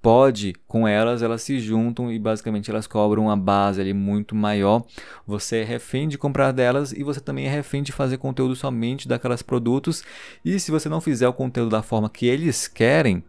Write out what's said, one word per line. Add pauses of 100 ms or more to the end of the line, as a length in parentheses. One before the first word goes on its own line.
pode (140)
com
elas,
elas
se
juntam
e
basicamente
elas
cobram
uma
base
ali
muito
maior. (420)
Você
é
refém
de
comprar
delas
e
você
também
é
refém
de
fazer
conteúdo
somente
daquelas
produtos. (420)
E
se
você
não
fizer
o
conteúdo
da
forma
que
eles
querem